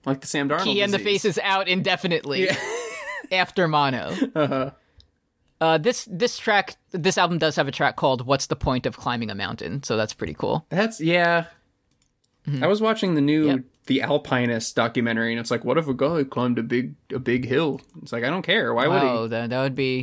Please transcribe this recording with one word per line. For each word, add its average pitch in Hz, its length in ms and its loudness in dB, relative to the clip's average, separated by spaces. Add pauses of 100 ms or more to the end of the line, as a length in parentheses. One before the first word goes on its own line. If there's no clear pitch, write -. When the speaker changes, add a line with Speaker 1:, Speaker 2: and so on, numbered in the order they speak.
Speaker 1:
Like 135 160 -2
the - 60 -12
Sam 143 240 -2
Darnold 165 140 0
Speaker 2:
Key 202 180 0
and 202 100 0
the 196 60 4
Speaker 1:
disease. 202 240 0
Speaker 2:
Faces 185 200 2
out 190 240 2
indefinitely 180 800 0
Speaker 1:
Yeah. 185 120 2 (400)
Speaker 2:
<laughs> - 360 -10
after 185 340 2
Mono. 139 460 2 (220)
Speaker 1:
Uh-huh. 135 360 0 (920)
Speaker 2:
Uh, 160 180 4
this, 233 320 0
this 196 260 -2
track, 202 400 0 (140)
this 180 260 0
album 175 220 2
does 156 180 0
have 147 120 2
a 139 40 -4
track 143 240 0
called 127 300 0
What's 135 220 2
the 143 80 -2
Point 127 280 0
of 117 140 -4
Climbing 117 320 -4
a 101 40 -4
Mountain, 101 500 -6
so 113 120 -2
that's 110 160 0
pretty - 220 -6
cool. 127 340 -2
Speaker 1:
That's, 214 320 -2
yeah. 170 460 2 (1000)
Speaker 2:
Mm-hmm. 143 160 -2
Speaker 1:
I 151 40 4
was 208 160 2
watching 220 320 2
the 147 80 4
new 151 240 4
Speaker 2:
Yep. 135 140 2 (260)
Speaker 1:
The 131 140 2
Alpinist 123 760 0
documentary, 117 560 0
and 117 80 -2
it's 117 120 -4
like, 120 120 -2
what 123 140 2
if 160 120 0
a 135 60 0
guy 147 300 0
climbed 123 340 -2
a 113 40 0
big, 123 320 -2 (180)
a 131 60 -4
big 127 260 0
hill? 135 380 0 (180)
It's - 120 -18
like, 120 120 -4
I 135 60 0
don't 180 100 -2
care. 170 320 0
Why 123 160 2
would - 140 2
he? 135 40 4
Speaker 2:
Wow, 117 200 0
that, 117 240 -4
that 127 120 -2
would 135 120 -2
be, 131 280 -2